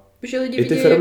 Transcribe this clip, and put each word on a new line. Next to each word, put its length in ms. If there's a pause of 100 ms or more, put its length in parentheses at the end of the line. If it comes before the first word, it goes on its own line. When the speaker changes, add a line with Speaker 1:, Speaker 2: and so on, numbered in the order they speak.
(240)
Speaker 1:
Že 160
lidi 180
Speaker 2:
i 60
ty 0
Speaker 1:
vidějí, 180
Speaker 2:
firmy 200